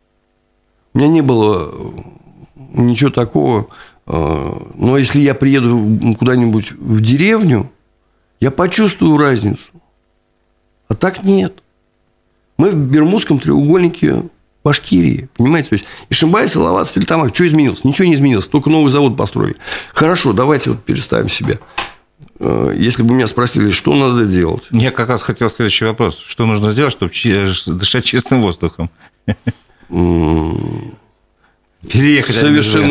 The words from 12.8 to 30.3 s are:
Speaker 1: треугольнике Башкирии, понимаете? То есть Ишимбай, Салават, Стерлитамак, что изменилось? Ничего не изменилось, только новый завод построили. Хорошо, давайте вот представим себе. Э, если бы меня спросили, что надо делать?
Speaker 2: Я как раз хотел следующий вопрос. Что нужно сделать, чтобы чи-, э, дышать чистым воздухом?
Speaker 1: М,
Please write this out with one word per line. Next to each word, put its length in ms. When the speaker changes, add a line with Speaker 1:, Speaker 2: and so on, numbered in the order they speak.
Speaker 1:
треугольнике 840
Башкирии, 760
понимаете? 320
То 60
есть 100
Ишимбай, 380
Салават, 400
Стерлитамак, 480
что 100
изменилось? 380
Ничего 240
не 80
изменилось, 320
только 220
новый 200
завод 260
построили. 400
Хорошо, 400
давайте 380
вот 120
представим 460
себе. 300
Э, 360
если 280
бы 100
меня 140
спросили, 420
что 260
надо 300
делать? 460
Speaker 2:
Я 200
как 180
раз 120
хотел 280
следующий 360
вопрос. 400
Что 220
нужно 240
сделать, 200
чтобы 220
чи-, 200
э, 400
дышать 320
чистым 360
воздухом? 480
Speaker 1:
М, 1040